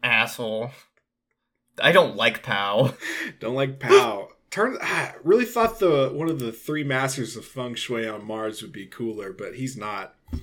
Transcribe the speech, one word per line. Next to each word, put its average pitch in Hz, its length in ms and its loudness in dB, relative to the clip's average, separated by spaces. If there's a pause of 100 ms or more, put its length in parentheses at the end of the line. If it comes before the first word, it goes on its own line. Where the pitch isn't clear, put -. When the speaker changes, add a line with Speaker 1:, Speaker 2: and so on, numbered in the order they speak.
Speaker 1:
asshole. 117 680 -2 (1120)
I 143 100 6
don't 127 240 6
like 113 260 0
Pow. 107 540 2 (220)
Speaker 2:
<laughs> - 240 -10
Don't 117 140 -4
like 135 240 -2
Pow. 131 500 4 (200)
Turn, 233 320 -2
ah, 165 320 -4 (120)
really 220 200 6
thought 233 340 0
the, 143 340 4
one 156 160 -2
of 147 100 -2
the 117 140 -4
three 151 320 -6
masters 135 500 -2
of 104 100 -14
feng 123 300 -10
shui 113 320 -4
on 104 180 -10
Mars 110 360 -6
would 98 100 -14
be 98 160 -14
cooler, 104 460 -8
but 95 220 -10
he's 131 200 -8
not. 104 400 -10 (280)